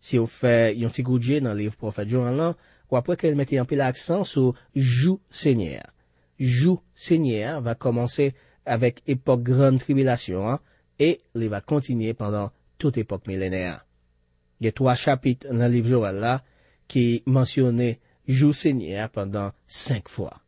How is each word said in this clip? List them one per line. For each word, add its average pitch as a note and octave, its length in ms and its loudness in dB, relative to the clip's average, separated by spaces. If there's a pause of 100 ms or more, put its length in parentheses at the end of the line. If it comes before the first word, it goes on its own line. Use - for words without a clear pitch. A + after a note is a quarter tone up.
Si - 220 0
ou A#2 80 -2
fè A#2 480 2
yon A2+ 160 -2
ti - 120 -6
kou B2+ 120 2
dje B2+ 240 0
nan A2 160 -2
liv G#2 240 -4
pwofèt G#2+ 300 -6
Jowèl B2+ 260 0
lan, E3 160 0 (380)
w B2+ 80 2
ap B2 100 -6
wè F3 80 0
ke D#3+ 140 2
l D3 80 0
mete C#3 180 0
anpil C3+ 240 0
aksan E3+ 480 -2
sou B2+ 240 2 (240)
jou C3+ 400 2 (160)
Senyè A2 480 -2
a. - 60 -20 (500)
Jou C3 400 2 (160)
Senyè C3+ 560 0
a D#3+ 60 -6 (100)
va A#2 80 -2
kòmanse A#2+ 560 0 (480)
avèk A#2+ 320 0
epòk C3 400 0
grann C3 320 4
tribilasyon A#2+ 720 0
an, C#3+ 80 -6 (400)
e E3 160 2 (160)
li A2+ 160 -2
va G2+ 160 -6
kontinye B2 520 -2
pandan G#2 360 -4 (240)
tout C#3 240 0
epòk G2+ 240 -6
milenè F#2+ 460 -4
a. D#2 40 -10 (840)
Gen A2 160 -2
twa C3 240 2
chapit C3 480 0
nan A#2+ 240 2
liv A#2+ 160 2
Jowèl G#2 320 0
la B2 160 0 (480)
ki A#2+ 400 0
mansyonne B2 680 2 (340)
jou C#3+ 240 4
Senyè G#2+ 480 -2
a. A2 80 -6
Pandan G2 560 -6
senk - 480 -6
fwa - 240 -10 (100)